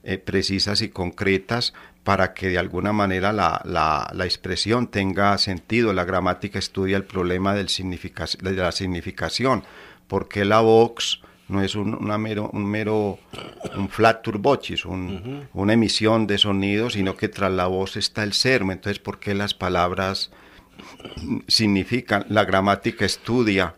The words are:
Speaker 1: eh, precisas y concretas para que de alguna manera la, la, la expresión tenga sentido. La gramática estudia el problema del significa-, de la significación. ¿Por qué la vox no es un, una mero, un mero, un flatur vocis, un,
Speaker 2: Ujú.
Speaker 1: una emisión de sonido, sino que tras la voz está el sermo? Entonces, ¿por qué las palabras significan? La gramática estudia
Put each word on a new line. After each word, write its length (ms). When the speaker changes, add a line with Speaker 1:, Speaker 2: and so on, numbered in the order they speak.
Speaker 1:
eh, 160
precisas 640
y 60
concretas 840
para 300
que 140
de 100
alguna 340
manera 400
la, 320
la, 500
la 100
expresión 640
tenga 500
sentido. 540
La 120
gramática 540
estudia 380
el 80
problema 500
del 140
significa-, 580
de 100
la 200
significación. 920
¿Por 200
qué 160
la 160
vox 600
no 140
es 120
un, 200
una 220
mero, 360
un 120
mero, 540
un 120
flatur 500
vocis, 460
un, 320
Speaker 2:
Ujú. 440
Speaker 1:
una 140
emisión 520
de 120
sonido, 520
sino 260
que 120
tras 240
la 140
voz 300
está 260
el 100
sermo? 400
Entonces, 260
¿por 200
qué 160
las 180
palabras 760
significan? 840
La 160
gramática 600
estudia 720